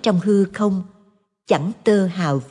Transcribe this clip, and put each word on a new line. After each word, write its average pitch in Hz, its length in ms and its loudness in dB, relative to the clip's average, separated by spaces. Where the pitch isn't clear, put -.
trong 190 180 0
hư 202 240 2
không, 196 380 -4
chẳng 165 260 0
tơ 208 220 2
hào 165 440 -2